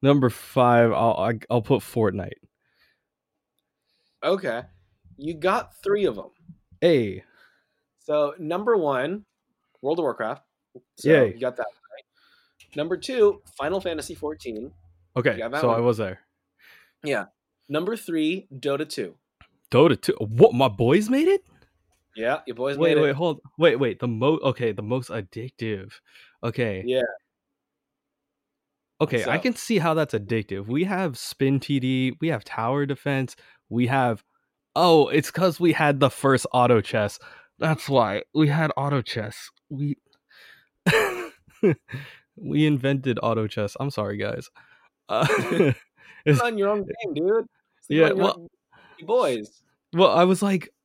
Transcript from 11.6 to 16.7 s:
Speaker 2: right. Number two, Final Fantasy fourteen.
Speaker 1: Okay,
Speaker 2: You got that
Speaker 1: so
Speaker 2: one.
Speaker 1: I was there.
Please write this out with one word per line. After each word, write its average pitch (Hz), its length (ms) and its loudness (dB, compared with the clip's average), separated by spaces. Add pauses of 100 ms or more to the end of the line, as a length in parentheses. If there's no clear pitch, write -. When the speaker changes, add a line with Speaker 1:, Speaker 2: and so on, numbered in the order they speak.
Speaker 2:
right. - 1080 -20
Number 165 200 -4
two, 214 460 0 (140)
Final 165 240 -4
Fantasy 160 360 -8
fourteen. 139 560 -10 (440)
Speaker 1:
Okay, 120 160 2
Speaker 2:
You 98 60 -6
got 113 140 -6
that 147 80 -4
Speaker 1:
so 127 80 2
Speaker 2:
one. 113 80 2
Speaker 1:
I 117 40 0
was 120 180 2
there. 92 220 -8 (840)